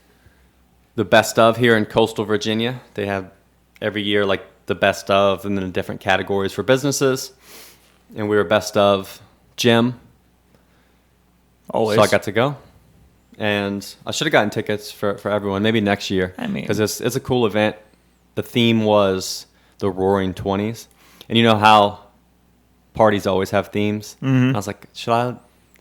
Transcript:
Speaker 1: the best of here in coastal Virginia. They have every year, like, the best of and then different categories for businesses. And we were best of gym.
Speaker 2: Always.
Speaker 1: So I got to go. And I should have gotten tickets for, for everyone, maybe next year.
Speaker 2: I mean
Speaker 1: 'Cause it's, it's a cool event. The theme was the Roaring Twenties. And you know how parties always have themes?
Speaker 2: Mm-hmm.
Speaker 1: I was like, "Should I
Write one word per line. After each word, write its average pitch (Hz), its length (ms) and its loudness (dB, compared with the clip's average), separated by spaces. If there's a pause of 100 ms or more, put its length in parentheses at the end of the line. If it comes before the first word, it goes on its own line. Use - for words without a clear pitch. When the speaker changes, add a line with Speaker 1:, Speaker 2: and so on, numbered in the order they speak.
(960)
Speaker 1:
the 113 100 -2
best 110 340 2
of 113 180 4
here 117 180 4
in 107 100 0
coastal 113 380 0
Virginia. 110 580 -4 (120)
They 101 140 -6
have 95 240 -6 (500)
every 104 220 -4
year, 104 220 0
like, 95 200 -2 (220)
the 101 80 -2
best 98 340 0
of 98 360 2
and 101 120 -4
then 92 140 -6
different 95 300 -8
categories 98 520 -2
for 98 100 -6
businesses. 135 680 0 (840)
And 104 140 -6
we 104 60 2
were 101 80 4
best 104 340 0
of 101 440 0 (340)
gym. 120 440 2 (1700)
Speaker 2:
Always. 110 280 0
Speaker 1:
So 107 60 6
I 98 40 4
got 98 160 0
to 107 80 -8
go. 131 260 -2 (800)
And 101 480 -4 (200)
I 120 60 -8
should 143 160 -4
have 151 60 -2
gotten 110 160 4
tickets 107 420 -6
for, - 260 -6
for 101 140 -6
everyone, 101 320 -2
maybe 113 180 2
next 101 300 0
year. 92 260 -2
Speaker 2:
I 240 100 -8
mean - 200 -8
Speaker 1:
'Cause 104 120 -4
it's, 107 220 -2
it's 123 140 -4
a 127 60 -4
cool 123 240 -2
event. 107 300 0 (600)
The 107 80 -6
theme 117 400 2
was 98 640 0 (340)
the 101 100 -4
Roaring 95 460 0
Twenties. 101 520 -6 (400)
And 113 100 0
you 117 60 4
know 113 140 6
how 104 440 6 (920)
parties 104 340 2
always 95 240 -2
have 98 180 -2
themes? 104 520 -6
Speaker 2:
Mm-hmm. 131 340 0
Speaker 1:
I - 20 -4
was 98 100 -6
like, - 260 -12
"Should - 200 -8
I 123 220 -2 (460)